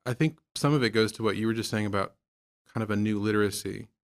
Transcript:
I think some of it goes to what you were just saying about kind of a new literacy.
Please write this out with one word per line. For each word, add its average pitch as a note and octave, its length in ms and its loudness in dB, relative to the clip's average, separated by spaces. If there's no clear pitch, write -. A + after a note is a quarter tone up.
I B2 80 -2
think D#3 240 0
some C#3+ 180 2
of D3 100 4
it A2+ 80 2
goes A2 220 2
to - 100 -12
what G#2 140 0
you G#2+ 100 -2
were A2+ 80 2
just A2 160 -4
saying G#2+ 160 -2
about G2 280 -2
kind A2+ 100 -4
of G#2+ 80 -2
a G#2 60 0
new G#2 220 0
literacy. G#2 680 -2